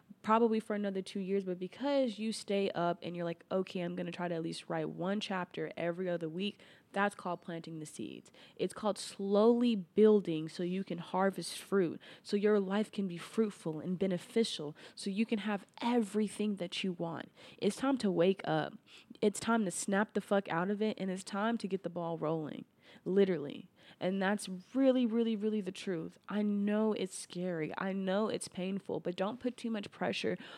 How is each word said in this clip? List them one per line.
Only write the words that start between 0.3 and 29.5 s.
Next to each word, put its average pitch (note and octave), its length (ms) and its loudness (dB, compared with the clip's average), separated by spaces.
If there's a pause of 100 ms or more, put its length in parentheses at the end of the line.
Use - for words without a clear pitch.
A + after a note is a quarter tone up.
for G#3+ 140 -4
another G3+ 280 -2
two G3 180 -6
years, F#3+ 240 0
but F3+ 140 -4
because B3 600 0
you A3 140 -2
stay G3+ 380 0
up E3+ 320 0
and E3+ 120 -6
you're F3 120 -4
like, E3+ 260 -6
"Okay, F#3+ 280 -2
I'm F3 160 -4
gonna F3 140 -4
try F3 180 -4
to F3 60 -2
at E3 80 -4
least E3 280 -6
write D#3+ 180 -2
one F3 320 -2
chapter F3+ 560 -6
every F3 320 -2
other E3 220 -2
week," F#3+ 280 -4 (340)
that's G3+ 220 0
called F3 280 -6
planting E3 360 -10
the D3+ 60 -10
seeds. C#2+ 460 -12 (260)
It's F#3 160 -2
called G3+ 240 -2
slowly A3+ 800 4
building F#3 720 6
so F#3 140 -6
you F3+ 200 -2
can F3 140 -6
harvest F#3 640 -2
fruit, F#3+ 420 0 (220)
so - 160 0
your G#3 200 4
life G3+ 320 0
can G3 160 -2
be E3+ 120 -6
fruitful F3 640 -2
and F3+ 180 -2
beneficial, F3+ 760 0 (200)
so - 160 -6
you G#3 160 2
can A3 140 0
have G3+ 260 -4 (160)
everything G#3+ 720 0
that F3 260 -6
you F#3+ 100 0
want. E3 380 -6 (280)
It's G#3 180 2
time C4+ 220 2
to G#3 120 2
wake F3 340 4
up. D#3 300 0 (460)
It's G#3 200 2
time A3+ 260 2
to F3 40 -2
snap G3+ 440 0
the G#3 80 0
fuck G3 260 2
out E3+ 220 0
of G#3 100 -2
it, G#3+ 180 0
and F#3+ 120 -2
it's F#3+ 140 -6
time A3 340 -2
to G3+ 100 -4
get F#3 140 -2
the F3 80 -4
ball E3+ 260 -4
rolling, D#3+ 480 -2 (400)
literally. F3+ 640 2 (300)
And F#3+ 220 0
that's G3+ 260 0 (280)
really, B3+ 320 6
really, A3+ 300 2
really G#3+ 260 0
the F#3 100 -4
truth. F3 460 -6 (100)
I G#3 140 0
know G#3 500 2
it's - 260 -4
scary. F3 600 -4
I F#3+ 160 -2
know G3 340 2
it's - 180 -4
painful, F#3+ 540 -4
but F3+ 160 -4
don't G#3+ 240 -2
put A#3+ 160 -4